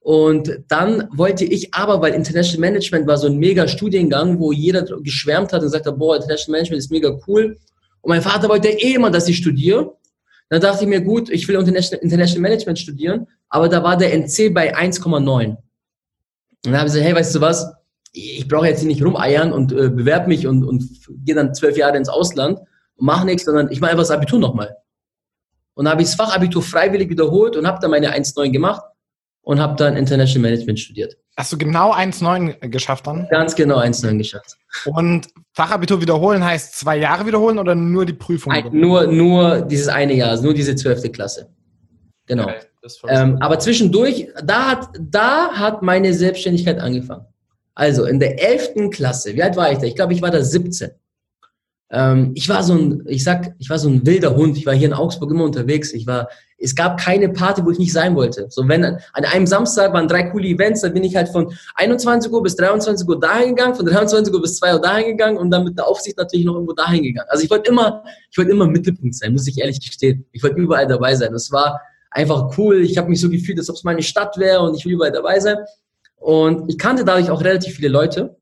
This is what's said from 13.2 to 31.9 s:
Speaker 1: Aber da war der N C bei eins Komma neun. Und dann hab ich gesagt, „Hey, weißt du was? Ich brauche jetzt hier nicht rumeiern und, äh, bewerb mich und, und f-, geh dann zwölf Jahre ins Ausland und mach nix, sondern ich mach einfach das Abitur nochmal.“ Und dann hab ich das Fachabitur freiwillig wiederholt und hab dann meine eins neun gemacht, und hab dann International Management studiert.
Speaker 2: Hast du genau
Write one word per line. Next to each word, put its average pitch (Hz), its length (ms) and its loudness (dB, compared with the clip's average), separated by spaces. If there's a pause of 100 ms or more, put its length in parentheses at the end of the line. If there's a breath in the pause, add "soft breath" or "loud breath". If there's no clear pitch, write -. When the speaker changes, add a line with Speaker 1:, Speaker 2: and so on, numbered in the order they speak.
Speaker 1:
Aber 165 200 2
da 170 140 2
war 175 140 2
der 180 160 2
N 151 160 0
C 220 200 2
bei 170 280 0
eins 180 240 -2
Komma 165 200 0
neun. 117 360 0 (1080)
Und 127 80 -2
dann - 80 2
hab 147 60 0
ich 147 60 -2
gesagt, 147 140 2
„Hey, 175 80 2
weißt 165 200 0
du 151 60 0
was? 170 320 0 (400)
Ich 127 360 -12
brauche 156 200 2
jetzt 151 120 0
hier 156 80 -2
nicht 147 160 0
rumeiern 156 480 0
und, 135 200 0
äh, 131 180 2
bewerb 143 360 0
mich 147 200 0
und, 131 180 2
und 123 180 -2
f-, - 280 -16 (140)
geh 151 100 -2
dann 139 200 0
zwölf 143 220 0
Jahre 143 220 2
ins 135 100 -2
Ausland 175 520 -2 (340 soft breath)
und - 120 -6
mach 170 180 2
nix, 180 200 -2
sondern 151 260 0
ich 131 100 -6
mach 135 80 0
einfach 170 160 2
das 170 80 -2
Abitur 151 260 0
nochmal.“ 120 380 -2 (1000)
Und 139 100 -4
dann 156 80 2
hab 160 80 0
ich 170 60 2
das 170 80 -4
Fachabitur 185 480 0
freiwillig 190 480 0
wiederholt 165 460 2
und 156 100 -2
hab 180 140 -2
dann 170 100 0
meine 147 200 2
eins - 260 -4
neun 139 160 0
gemacht, 175 300 -2 (640)
und 143 140 0
hab 147 160 -2
dann 143 200 2
International 131 540 2
Management 117 300 -2
studiert. - 360 -10 (200)
Speaker 2:
Hast - 160 -8
du 170 40 -6
genau 165 360 2